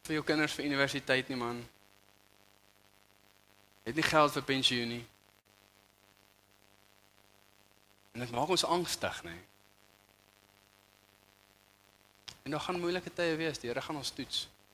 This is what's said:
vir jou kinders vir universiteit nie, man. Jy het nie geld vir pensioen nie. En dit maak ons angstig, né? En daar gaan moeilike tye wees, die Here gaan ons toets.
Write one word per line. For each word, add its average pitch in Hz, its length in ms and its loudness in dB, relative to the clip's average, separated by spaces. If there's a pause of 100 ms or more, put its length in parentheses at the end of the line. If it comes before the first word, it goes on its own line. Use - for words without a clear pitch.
vir 156 120 -2
jou 147 80 -2
kinders 151 320 4
vir 143 100 -2
universiteit 135 640 2
nie, 127 80 -4
man. 120 220 -4 (2250)
Jy 120 80 -2
het 160 60 2
nie 156 60 4
geld 151 280 6
vir 131 120 -2
pensioen 123 460 2
nie. 120 120 -8 (3000)
En 120 140 -6
dit 117 80 -8
maak 147 180 2
ons - 140 2 (100)
angstig, - 460 -2
né? 85 140 -12 (3000)
En 143 120 -4
daar 147 120 -2
gaan 180 160 -2
moeilike 175 320 -2
tye 165 240 0
wees, 160 240 -2
die 117 80 -4
Here 127 120 -4
gaan 151 200 -8
ons - 80 -4
toets. - 340 -6 (300)